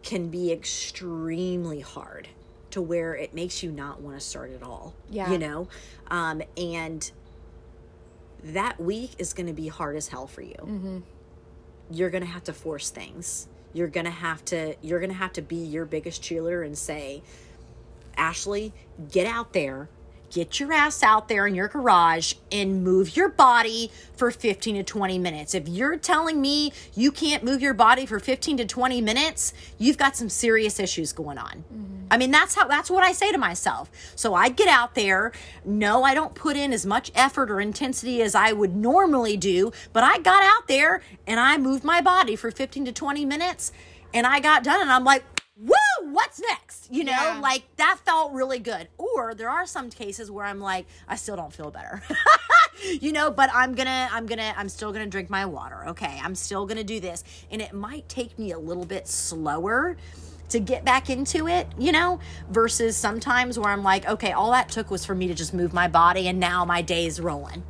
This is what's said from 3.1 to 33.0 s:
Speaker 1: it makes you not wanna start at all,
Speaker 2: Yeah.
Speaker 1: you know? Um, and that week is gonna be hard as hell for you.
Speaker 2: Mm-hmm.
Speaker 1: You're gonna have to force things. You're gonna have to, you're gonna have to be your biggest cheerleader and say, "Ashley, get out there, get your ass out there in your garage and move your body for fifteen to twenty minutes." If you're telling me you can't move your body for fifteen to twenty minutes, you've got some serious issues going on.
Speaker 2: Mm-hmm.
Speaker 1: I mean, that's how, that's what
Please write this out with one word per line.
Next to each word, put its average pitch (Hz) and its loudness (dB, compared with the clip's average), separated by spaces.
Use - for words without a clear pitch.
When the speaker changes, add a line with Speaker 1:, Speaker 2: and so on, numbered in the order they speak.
Speaker 1:
it - -10
makes 175 -8
you 170 -8
not 143 -12
wanna 143 -14
start 127 -12
at 123 -18
all, 127 -18
Speaker 2:
Yeah. 196 -6
Speaker 1:
you 185 0
know? 156 -8
Um, 160 -4
and 165 -8
that 190 -4
week 220 -6
is 175 -8
gonna 175 -8
be 156 -8
hard 151 -8
as 151 -8
hell 131 -12
for - -18
you. - -18
Speaker 2:
Mm-hmm. 190 -10
Speaker 1:
You're 170 -2
gonna 180 -4
have 175 -14
to 170 -10
force - -8
things. - -12
You're 170 -4
gonna 170 -4
have 165 -6
to, 160 -4
you're 165 -2
gonna 190 -4
have 185 -8
to 170 -8
be 165 -10
your 165 -6
biggest 156 -8
cheerleader 170 -6
and 147 -10
say, 147 -10
"Ashley, 202 -2
get 180 2
out 233 -6
there, 143 -4
get - -4
your 285 -4
ass 302 2
out 214 6
there 202 2
in 202 0
your 190 -2
garage 175 4
and 190 -2
move 185 4
your 370 4
body 233 4
for 240 2
fifteen 220 -2
to 196 -4
twenty 190 -2
minutes." 160 -4
If 165 -4
you're 254 -2
telling 320 0
me 285 0
you 262 4
can't 294 0
move 262 0
your 269 2
body 233 6
for 214 -4
fifteen 269 -2
to 240 -2
twenty 247 -2
minutes, 262 -2
you've 247 2
got 277 2
some 233 -6
serious 220 2
issues 175 -4
going 147 -10
on. - -14
Speaker 2:
Mm-hmm. 202 -12
Speaker 1:
I 226 6
mean, 254 2
that's 320 4
how, 403 4
that's 285 0
what 370 6